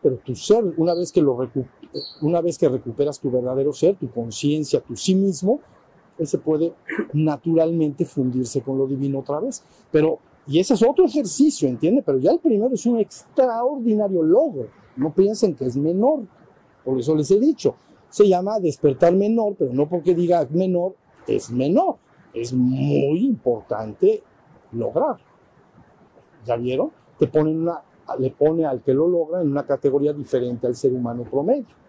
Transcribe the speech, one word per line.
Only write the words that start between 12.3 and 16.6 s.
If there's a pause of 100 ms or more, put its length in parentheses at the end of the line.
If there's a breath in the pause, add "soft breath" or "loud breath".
el
primero
es
un
extraordinario
logro. (280)
No
piensen
que
es
menor. (640)